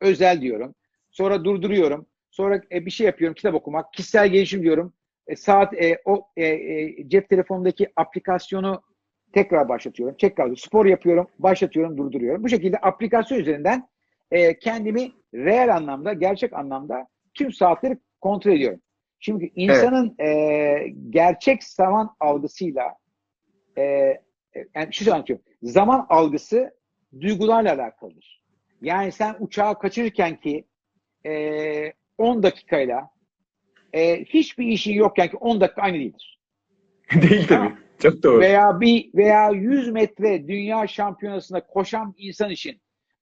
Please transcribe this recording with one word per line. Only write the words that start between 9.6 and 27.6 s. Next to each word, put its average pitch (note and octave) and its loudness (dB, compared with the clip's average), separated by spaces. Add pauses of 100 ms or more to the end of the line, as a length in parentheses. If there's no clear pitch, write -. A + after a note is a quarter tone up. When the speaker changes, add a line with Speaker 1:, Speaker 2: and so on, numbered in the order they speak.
Speaker 1:
başlatıyorum. B2 -6
Tekrar C3 -2
spor G#3+ 2
yapıyorum, F3 2 (120)
başlatıyorum, E3 0
durduruyorum. C#3 -4
Bu B3 -2
şekilde F#3+ 0
aplikasyon A3 -2
üzerinden, D#3+ -2 (420)
e, E3+ 2
kendimi A3+ -6 (220)
reel G3+ 2
anlamda, D3+ -6
gerçek F#3+ -4
anlamda C#3 -10 (280)
tüm C4+ -6
saatleri G3+ 0 (220)
kontrol G3 0
ediyorum. B2 0 (400)
Çünkü G#3 -6
Speaker 2:
Evet. - -10
Speaker 1:
insanın, A#3+ 2
e, D3+ 0 (220)
gerçek F3 2
zaman G#3 0 (100)
algısıyla, D3 -4 (840)
e, C3+ 0
e, C#3 0 (560)
yani D#3 -8
şu G#3 0
anlatıyorum. C3+ -6 (180)
Zaman G#3 2
algısı D#3+ 0 (460)
duygularla G#3+ 0